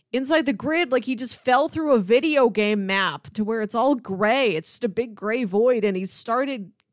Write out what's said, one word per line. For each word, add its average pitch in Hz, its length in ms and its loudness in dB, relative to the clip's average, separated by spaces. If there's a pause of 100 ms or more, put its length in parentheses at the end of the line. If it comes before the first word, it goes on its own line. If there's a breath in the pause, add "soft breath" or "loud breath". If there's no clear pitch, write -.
(120)
inside 269 360 0
the 277 60 0
grid. 302 380 -2
Like, 240 140 0
he 262 80 -4
just 240 220 -8
fell 269 340 2
through 311 240 -2
a 233 60 6
video 262 500 4
game 208 380 0
map 190 480 -2
to 214 80 -2
where 220 180 -4
it's 214 140 -6
all 262 180 4
gray. 214 600 0
It's 165 160 -6
just - 140 -8
a 214 40 0
big 226 240 -6
gray 220 300 -4
void, 220 400 2
and 202 120 2
he's 185 160 -4
started 247 600 -4 (220)